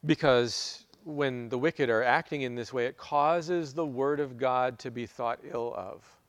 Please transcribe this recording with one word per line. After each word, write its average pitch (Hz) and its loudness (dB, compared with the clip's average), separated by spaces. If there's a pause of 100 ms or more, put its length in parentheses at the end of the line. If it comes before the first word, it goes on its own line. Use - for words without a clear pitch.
Because 127 2 (180)
when 135 -4
the 127 -2
wicked 135 2
are 113 4
acting 143 2
in 123 -4
this 120 -6
way, 123 0
it 135 -6
causes 160 0
the 160 0
word 139 0
of 131 -4
God 127 2
to 131 -8
be 120 -6
thought 120 -4
ill 117 -4
of. - -10 (260)